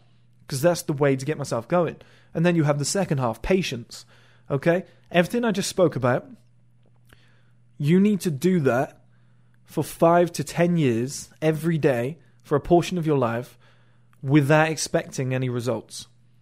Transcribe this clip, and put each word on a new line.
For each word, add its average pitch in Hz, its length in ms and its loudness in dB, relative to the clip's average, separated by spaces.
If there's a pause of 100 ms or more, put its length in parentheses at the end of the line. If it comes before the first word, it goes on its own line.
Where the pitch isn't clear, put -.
(460)
'cause 135 140 -8
that's 170 220 2
the 160 100 -4
way 139 240 2
to 131 80 -10
get 147 140 -6
myself 127 300 -6
going. 170 280 0 (380)
And 170 100 0
then 175 120 2
you 160 80 4
have 147 140 2
the 139 60 -4
second 170 340 -2
half, 117 240 -2
patience. 165 640 -4 (460)
Okay? 165 340 0 (260)
Everything 180 340 0
I 226 60 0
just 190 180 -4
spoke 165 280 0
about, 127 300 0 (1500)
you 156 200 2
need 202 220 2
to 185 100 -4
do 170 300 0
that 131 400 0 (640)
for - 180 -6
five 170 500 2
to 147 120 -6
ten 175 320 0
years 127 540 -2 (120)
every 160 360 0
day 135 400 0 (240)
for - 140 -2
a 135 40 0
portion 175 360 2
of 156 100 -4
your 147 120 2
life 120 400 -4 (640)
without 151 460 4
expecting 143 680 -4
any 127 140 -2
results. 120 580 -6 (360)